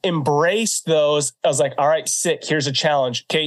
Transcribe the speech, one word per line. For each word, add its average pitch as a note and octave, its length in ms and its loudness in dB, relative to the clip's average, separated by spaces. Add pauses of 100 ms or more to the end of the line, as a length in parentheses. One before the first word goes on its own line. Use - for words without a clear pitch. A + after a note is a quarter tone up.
embrace E3+ 760 0
those? D3 540 0 (100)
I E3+ 60 2
was C#3 100 0
like, C#3 180 0
"All C#3+ 100 2
right, D#3 220 0
sick. - 340 -2
Here's D3+ 220 -2
a C#3+ 60 -2
challenge. C3+ 580 0
Okay, D#3+ 180 0